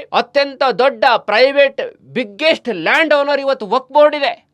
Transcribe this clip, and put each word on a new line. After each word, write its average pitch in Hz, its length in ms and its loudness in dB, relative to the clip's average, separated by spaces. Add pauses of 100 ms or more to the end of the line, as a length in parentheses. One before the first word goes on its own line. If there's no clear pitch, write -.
(120)
ಅತ್ಯಂತ 277 500 -2 (160)
ದೊಡ್ಡ 247 260 0 (120)
ಪ್ರೈವೇಟ್ 269 840 0
ಬಿಗ್ಗೆಸ್ಟ್ 208 680 -4
ಲ್ಯಾಂಡ್ 240 460 0
ಓನರ್ 285 260 0
ಇವತ್ತು 262 260 -4
ವಕ್ಫ್ 254 260 -4
ಬೋರ್ಡ್ 294 240 4
ಇದೆ. 277 380 -6